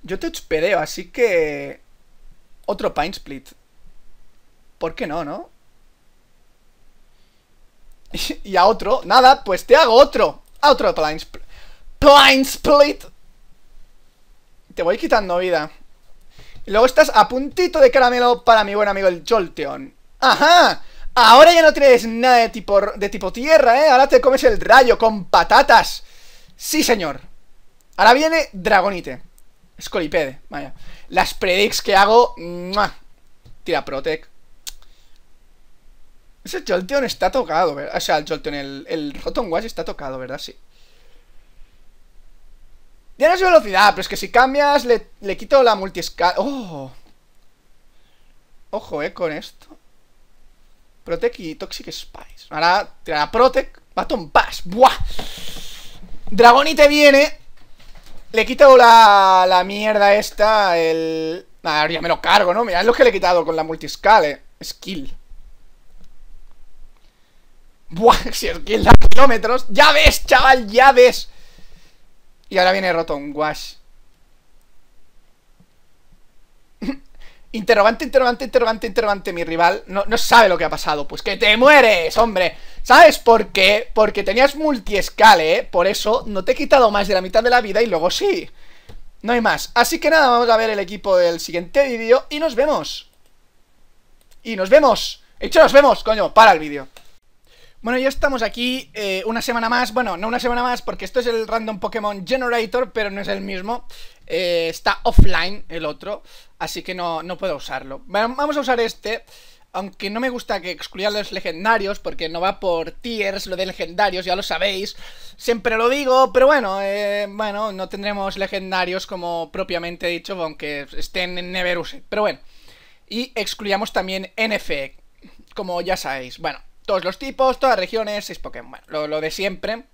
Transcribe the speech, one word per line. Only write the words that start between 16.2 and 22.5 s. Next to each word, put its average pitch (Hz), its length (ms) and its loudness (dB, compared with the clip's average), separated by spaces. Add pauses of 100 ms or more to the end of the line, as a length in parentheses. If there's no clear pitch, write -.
Y 202 60 -12
luego 226 160 4
estás 302 280 2
a 214 140 4
puntito 302 500 -4
de 269 100 8
caramelo 247 540 2
para 220 220 4
mi 202 100 -8
buen 208 140 0
amigo 196 180 -2
el 170 180 -2
Jolteon. 147 680 -6 (240)
¡Ajá! 285 640 2 (320)
Ahora 277 380 8
ya 330 80 4
no 311 100 6
tienes 269 340 4
nada 233 300 0
de 226 140 2
tipo 202 300 0